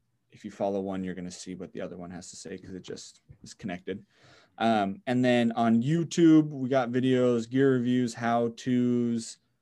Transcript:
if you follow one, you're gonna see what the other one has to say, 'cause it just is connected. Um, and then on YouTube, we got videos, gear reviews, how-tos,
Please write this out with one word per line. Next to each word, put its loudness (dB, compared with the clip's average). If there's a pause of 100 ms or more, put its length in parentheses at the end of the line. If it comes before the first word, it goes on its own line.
(340)
if -20
you -12
follow -4
one, -6
you're -8
gonna -12
see -14
what -14
the -14
other -10
one -14
has -16
to -20
say, -14
'cause -16
it -12
just -16 (220)
is -20
connected. -10 (540)
Um, 0
and 0
then 4
on 4
YouTube, 4
we -6
got 0
videos, 2
gear 4
reviews, 0
how-tos, 0 (240)